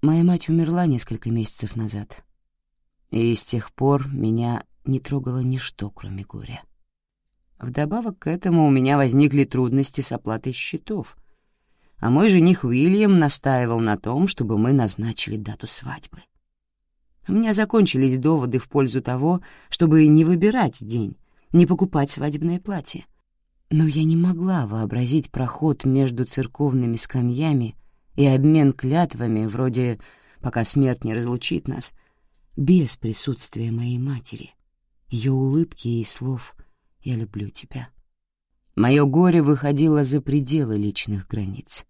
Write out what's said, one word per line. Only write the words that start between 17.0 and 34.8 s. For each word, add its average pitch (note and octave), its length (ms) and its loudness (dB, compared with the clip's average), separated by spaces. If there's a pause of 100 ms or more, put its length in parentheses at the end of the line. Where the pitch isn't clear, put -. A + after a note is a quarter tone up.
У F#3+ 60 -6
меня A3 220 2
закончились F3 640 2
доводы C3 420 0
в - 80 -10
пользу C3 340 0
того, C#3+ 400 -2 (280)
чтобы D#3 380 4
не D#3 180 8
выбирать F3+ 600 0
день, A2 300 -4 (380)
не E3+ 120 8
покупать E3+ 460 0
свадебное D3+ 480 -4
платье. F3+ 460 -10 (640)
Но D#3 180 2
я D#3 160 0
не D#3+ 140 2
могла F3 500 0
вообразить A#2+ 640 -4
проход C3+ 540 -4
между C3 400 0
церковными B2+ 720 -4
скамьями B2 800 -2 (380)
и C#3+ 100 4
обмен C#3 480 6
клятвами, B2+ 720 -2
вроде B2 540 -2 (420)
«пока A#2 240 -2
смерть B2+ 400 0
не A2+ 80 -2
разлучит A#2+ 560 -4
нас», - 240 -10 (640)
без D3 400 2
присутствия A2+ 760 -8
моей A#2+ 260 -4
матери, B2 560 -10 (540)